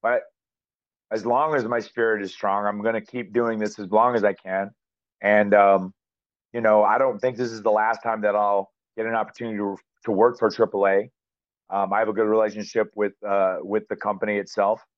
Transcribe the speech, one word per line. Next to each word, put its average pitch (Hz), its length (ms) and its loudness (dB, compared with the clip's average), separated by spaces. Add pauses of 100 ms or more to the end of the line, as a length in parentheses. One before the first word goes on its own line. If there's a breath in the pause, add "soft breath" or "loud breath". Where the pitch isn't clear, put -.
But 117 200 0 (880)
as 110 120 -6
long 139 300 0
as 131 100 0
my 117 140 -4
spirit 110 460 -2
is 92 80 -10
strong, 101 340 -2
I'm 104 160 -4
gonna 113 180 -2
keep 110 320 -12
doing 113 280 -2
this 107 180 -6
as 98 140 -8
long 120 240 2
as 101 80 0
I 101 80 4
can. 95 400 -6 (480)
And, 104 340 4
um, 98 400 4 (580)
you 120 80 -6
know, 107 220 4
I 104 160 2
don't 127 220 0
think 127 160 -2
this 117 160 -4
is 110 100 -12
the 110 80 0
last 110 320 0
time 110 200 -4
that 104 120 0
I'll 101 380 0 (240)
get 110 100 -4
an 113 80 -4
opportunity 110 440 -6
to, 101 180 -4 (300)
to 117 40 -4
work 110 300 4
for 107 100 4
triple 101 380 2
A. 98 200 2 (640)
Um, 98 220 -2
I 104 80 0
have 110 80 0
a 110 40 -4
good 107 140 0
relationship 107 680 0
with, 104 160 -2 (120)
uh, 98 380 0
with 104 240 -4
the - 100 -6
company 104 420 -4
itself. 101 420 -2 (180)